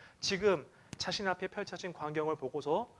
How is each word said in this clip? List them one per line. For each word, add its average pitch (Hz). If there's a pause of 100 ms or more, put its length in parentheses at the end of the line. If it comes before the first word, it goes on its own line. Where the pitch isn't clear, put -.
(200)
지금 190 (320)
자신 190
앞에 185
펼쳐진 190
광경을 156
보고서 151 (120)